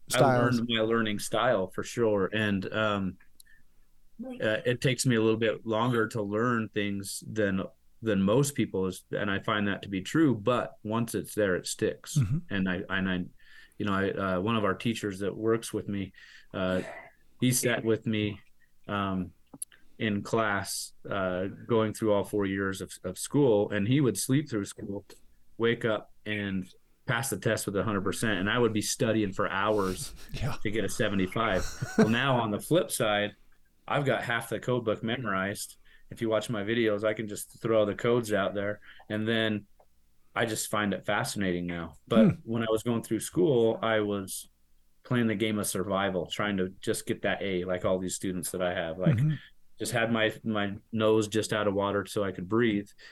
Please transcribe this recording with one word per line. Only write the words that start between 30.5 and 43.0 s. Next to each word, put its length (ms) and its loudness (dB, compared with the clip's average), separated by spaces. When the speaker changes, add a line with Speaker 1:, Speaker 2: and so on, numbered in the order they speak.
Speaker 1:
to 80 0
get 140 0
a 40 -2
seventy-five. 760 0
Well, 100 6
now 320 2
on 100 -2
the 80 -2
flip 320 0
side, 440 0
I've 180 0
got 200 0
half 240 -2
the 100 -4
code 260 -2
book 200 -2
memorized. 720 -4
If 100 -16
you 80 0
watch 220 2
my 140 -2
videos, 400 2
I 100 2
can 140 -6
just 340 -12
throw 220 4
the 100 0
codes 380 0
out 220 0
there. 260 -4
And 200 -2
then 380 0
I 120 0
just 240 -4
find 240 2
it 120 -6
fascinating 600 0
now. 280 -6
But 180 6
Speaker 2:
Hmm. 40 8
Speaker 1:
when 180 -4
I 80 -4
was 120 2
going 220 0